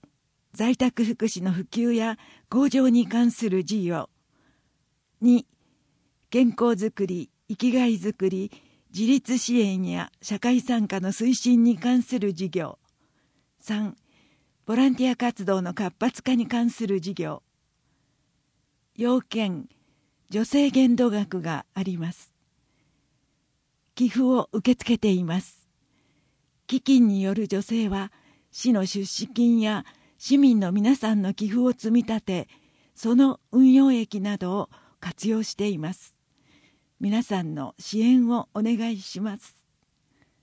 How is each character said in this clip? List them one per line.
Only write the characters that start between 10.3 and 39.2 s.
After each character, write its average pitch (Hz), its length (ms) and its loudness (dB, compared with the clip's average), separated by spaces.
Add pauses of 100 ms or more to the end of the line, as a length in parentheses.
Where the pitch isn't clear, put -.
会 247 220 0
参 233 260 -2
加 190 140 -4
の 185 100 -2
推 233 220 0
進 233 300 4
に 233 140 2
関 247 260 0
す 254 140 -6
る 202 160 -2
事 175 160 -8
業。 156 300 -6 (800)
三、 214 380 -6 (680)
ボ 220 100 -4
ラ 269 120 4
ン 254 80 2
テ 254 80 -2
ィ 254 80 2
ア 240 40 -4
活 240 280 -4
動 190 180 0
の 180 120 -8
活 190 260 -6
発 - 240 -4
化 262 120 0
に 233 120 0
関 240 220 -2
す 226 180 -6
る 190 140 -2
事 185 120 -8
業。 156 300 -8 (1500)
要 240 260 0
件、 196 460 -6 (640)
助 214 140 -2
成 285 240 2
限 254 260 4
度 240 140 2
額 196 320 -4
が 160 320 -6
あ 190 100 -6
り 180 140 -4
ま 170 140 -6
す。 - 220 -20 (1600)
寄 247 120 2
付 233 140 -2
を 254 320 2
受 247 220 2
け - 40 -4
付 - 140 -2
け 214 40 2
て 208 140 0
い 180 120 0
ま 175 180 -2
す。 - 260 -20 (1000)
基 254 140 -2
金 247 260 6
に 196 140 2
よ 190 120 -2
る 214 100 -2
助 196 180 -2
成 226 280 -2
は、 196 220 -6 (400)
市 247 200 -2
の 190 140 2
出 196 200 -6
資 - 220 -8
金 233 320 2
や 214 260 -2 (320)
市 277 200 2
民 254 220 6
の 180 120 0
皆 214 240 2
さ 220 180 -2
ん 208 80 2
の 196 120 -2
寄 214 140 -6
付 233 140 0
を 247 100 2
積 220 200 -6
み 240 120 4
立 226 180 -4
て、 180 260 -6 (480)
そ 233 200 0
の 269 240 4 (120)
運 262 220 8
用 269 180 6
益 214 300 -2
な 202 160 -4
ど 180 200 -4
を - 120 -6 (300)
活 180 300 -6
用 220 140 0
し - 120 -10
て 202 120 -4
い 190 100 -2
ま 156 160 -6
す。 - 220 -18 (840)
皆 208 240 0
さ 190 180 -4
ん 156 120 -6
の 139 260 -10
支 214 200 -6
援 240 300 4
を 240 240 -2
お 214 100 -6
願 226 280 -2
い 196 100 -10
し - 180 -14
ま 208 180 -8